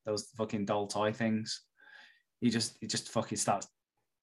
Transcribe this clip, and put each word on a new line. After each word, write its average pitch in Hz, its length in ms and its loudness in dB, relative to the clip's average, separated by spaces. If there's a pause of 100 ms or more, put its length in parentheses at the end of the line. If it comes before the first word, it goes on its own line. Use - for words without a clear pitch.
those 104 220 -2 (100)
fucking 107 280 0
doll 104 220 0
toy 107 260 2
things, 110 480 0 (800)
he 123 80 6
just, 113 320 0
he 110 60 -6
just - 220 -4
fucking 110 280 -2
starts 101 300 2 (560)